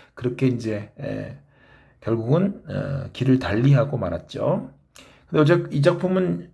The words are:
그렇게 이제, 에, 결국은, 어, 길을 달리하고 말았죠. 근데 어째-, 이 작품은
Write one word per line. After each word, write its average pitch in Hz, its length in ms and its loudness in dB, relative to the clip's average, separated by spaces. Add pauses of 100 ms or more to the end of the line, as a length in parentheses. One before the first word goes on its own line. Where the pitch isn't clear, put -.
(140)
그렇게 127 320 -2
이제, 110 540 -4
에, 104 380 -10 (640)
결국은, 135 680 0
어, 95 440 -6
길을 127 260 4
달리하고 120 580 2
말았죠. 107 760 -4 (580)
근데 151 120 2
어째-, 170 300 4
이 147 100 -2
작품은 175 720 0